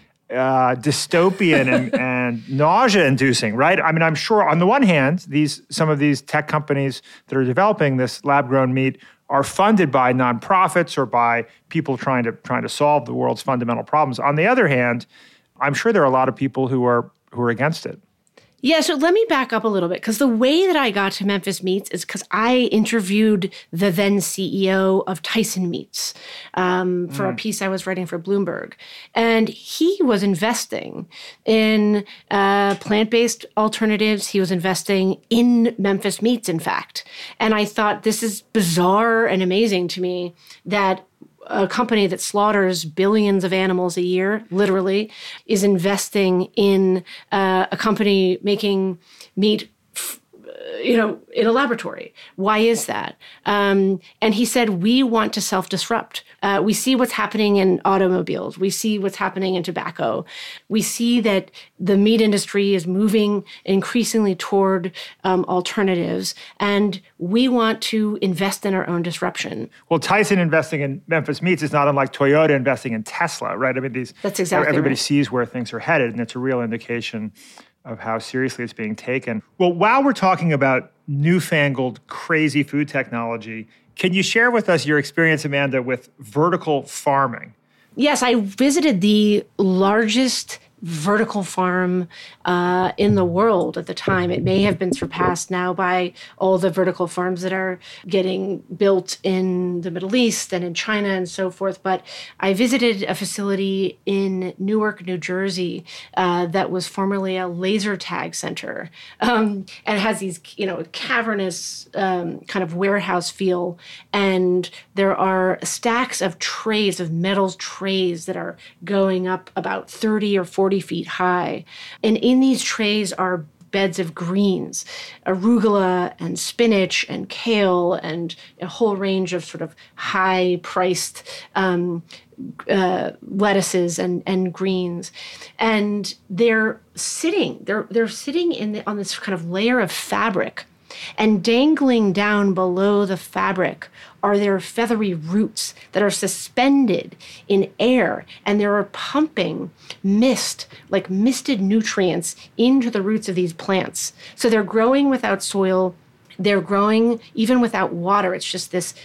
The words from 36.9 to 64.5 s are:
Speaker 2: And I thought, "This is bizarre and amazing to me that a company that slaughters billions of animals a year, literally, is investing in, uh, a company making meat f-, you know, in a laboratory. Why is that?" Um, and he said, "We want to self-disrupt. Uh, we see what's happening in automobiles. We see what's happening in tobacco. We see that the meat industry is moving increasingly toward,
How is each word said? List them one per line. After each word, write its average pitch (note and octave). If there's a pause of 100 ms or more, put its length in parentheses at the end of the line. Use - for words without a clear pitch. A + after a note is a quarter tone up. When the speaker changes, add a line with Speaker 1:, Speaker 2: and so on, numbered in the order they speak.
Speaker 2:
And A3
I G#3
thought, G#3
"This A3
is G#3+ (100)
bizarre G3+
and F#3+
amazing F#3+
to F3
me F3+ (320)
that F#3+ (460)
a G3
company A3
that F3+
slaughters G3+
billions G3
of F#3
animals F3+
a F#3
year, F#3
literally, F#3+ (360)
is G3
investing F#3
in, F#3+ (300)
uh, F#3+
a G3
company G3
making G3 (360)
meat G#3 (260)
f-, - (600)
you A#3+
know, A3 (140)
in A3
a A3+
laboratory. A#3+ (240)
Why G#3
is A3+
that?" - (300)
Um, G3 (220)
and A3
he A#3
said, G#3+
"We A#3+
want A3+
to G#3+
self-disrupt. - (180)
Uh, G3
we G#3+
see B3
what's A#3+
happening G#3
in F#3+
automobiles. F#3
We F#3+
see G#3+
what's G3
happening F#3+
in E3
tobacco. E3 (440)
We G#3+
see A#3+
that G3 (300)
the F#3+
meat G#3+
industry G3+
is E3+
moving G3+ (220)
increasingly G3
toward, F#3+ (320)